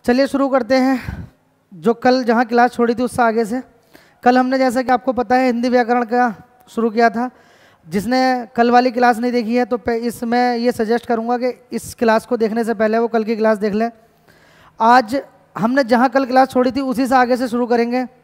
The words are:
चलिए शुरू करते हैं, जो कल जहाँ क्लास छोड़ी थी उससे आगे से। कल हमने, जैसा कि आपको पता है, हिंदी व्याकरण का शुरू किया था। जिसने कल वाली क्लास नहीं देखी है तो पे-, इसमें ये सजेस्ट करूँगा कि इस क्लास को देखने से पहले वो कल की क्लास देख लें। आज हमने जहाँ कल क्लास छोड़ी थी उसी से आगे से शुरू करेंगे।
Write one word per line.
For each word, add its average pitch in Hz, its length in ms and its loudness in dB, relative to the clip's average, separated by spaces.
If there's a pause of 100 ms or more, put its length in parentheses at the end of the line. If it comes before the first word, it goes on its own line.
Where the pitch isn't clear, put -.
चलिए 254 200 2
शुरू 277 220 0
करते 254 260 0
हैं, 262 520 -2 (460)
जो 180 200 -2
कल 254 300 0
जहाँ 233 220 2
क्लास 240 260 2
छोड़ी 233 240 0
थी 247 80 -4
उससे 247 200 -2
आगे 226 220 0
से। 247 160 -8 (600)
कल 247 140 4
हमने, 254 200 0
जैसा 262 240 0
कि 247 100 -2
आपको 254 220 0
पता 240 220 0
है, 262 100 2
हिंदी 240 240 0
व्याकरण 247 340 2
का 233 320 0 (340)
शुरू 233 200 -2
किया 233 200 2
था। 233 200 -4 (600)
जिसने 247 680 -2
कल 240 160 2
वाली 247 200 4
क्लास 240 280 2
नहीं 247 120 -2
देखी 233 240 -2
है 247 100 2
तो 247 120 -4
पे-, 233 220 -4
इसमें 240 580 -2
ये 233 140 0
सजेस्ट 233 340 -2
करूँगा 233 320 -2
कि 240 340 -6
इस - 220 -10
क्लास 220 320 0
को 247 120 -4
देखने 226 260 -2
से 226 100 -4
पहले 214 240 0
वो 233 100 0
कल 220 160 -2
की 220 120 -2
क्लास 220 220 0
देख 196 160 -4
लें। 226 180 -4 (920)
आज 247 400 2 (360)
हमने 247 260 0
जहाँ 240 260 2
कल 269 160 0
क्लास 262 220 2
छोड़ी 254 240 0
थी 269 100 -4
उसी 262 260 -2
से 262 80 0
आगे 247 220 4
से 247 100 -4
शुरू 240 200 -2
करेंगे। 240 400 0 (160)